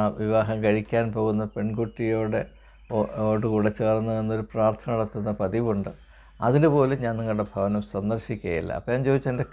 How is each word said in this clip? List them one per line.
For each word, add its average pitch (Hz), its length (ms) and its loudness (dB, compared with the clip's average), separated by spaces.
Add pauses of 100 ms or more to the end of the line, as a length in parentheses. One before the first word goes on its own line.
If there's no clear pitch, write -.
(200)
വിവാഹം 110 440 0
കഴിക്കാൻ 110 480 2
പോകുന്ന 110 340 0 (100)
പെൺകുട്ടിയോട് 110 840 -2 (480)
ഓ-, 107 220 0 (140)
ഓടുകൂടെ 107 520 2
ചേർന്ന് 110 380 0
നിന്നൊരു 110 360 -2
പ്രാർത്ഥന 110 420 0
നടത്തുന്ന 110 460 -2
പതിവുണ്ട്, 101 520 0 (480)
അതിന് 139 280 4
പോലും 139 340 4
ഞാൻ 117 160 -2
നിങ്ങളുടെ 110 360 -2
ഭവനം 101 280 0 (100)
സന്ദർശിക്കുകയില്ല. 101 880 -4
അപ്പോൾ - 160 -6
ഞാൻ 131 140 0
ചോദിച്ചു, 135 220 2
"എൻ്റെ 131 240 -4